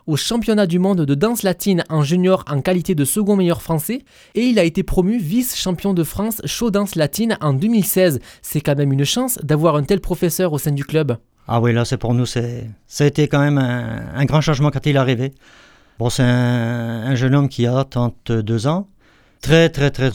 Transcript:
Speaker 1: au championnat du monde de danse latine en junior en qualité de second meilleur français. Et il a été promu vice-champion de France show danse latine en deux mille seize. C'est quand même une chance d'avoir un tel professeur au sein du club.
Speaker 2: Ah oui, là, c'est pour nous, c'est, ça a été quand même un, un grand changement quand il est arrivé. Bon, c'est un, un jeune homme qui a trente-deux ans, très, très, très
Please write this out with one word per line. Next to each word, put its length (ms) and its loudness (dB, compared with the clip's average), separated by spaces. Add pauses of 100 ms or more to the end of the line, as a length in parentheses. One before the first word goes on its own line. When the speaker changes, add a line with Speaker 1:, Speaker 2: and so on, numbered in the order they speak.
Speaker 1:
au 120 0
championnat 500 0
du 100 0
monde 240 2
de 140 2
danse 260 0
latine 480 0
en 140 0
junior 440 2
en 140 -2
qualité 320 0
de 120 0
second 300 0
meilleur 280 0
français. 400 -4 (320)
Et 60 0
il 180 2
a 60 6
été 180 0
promu 340 0
vice-champion 760 -2
de 80 0
France 420 -6
show 240 -2
danse 240 -2
latine 480 -2
en 120 0
deux 160 0
mille 160 2
seize. 340 2 (240)
C'est 180 -4
quand 160 0
même 160 2
une 100 2
chance 380 -2
d'avoir 360 2
un 60 0
tel 160 0
professeur 540 -2
au 60 0
sein 120 -2
du 140 -2
club. 320 0 (300)
Speaker 2:
Ah 120 2
oui, 140 2
là, 120 2
c'est 120 -4
pour 160 -2
nous, 140 0
c'est, 420 -6 (160)
ça 200 0
a 20 6
été 200 2
quand 120 0
même 180 2
un, 560 -4
un 120 0
grand 160 2
changement 280 2
quand 160 -4
il 100 2
est 40 4
arrivé. 340 0 (640)
Bon, 140 -2
c'est 100 0
un, 840 0
un 80 0
jeune 180 0
homme 160 2
qui 160 -2
a 180 0
trente-deux 840 -2
ans, 200 -2 (540)
très, 280 6
très, 200 0
très 260 0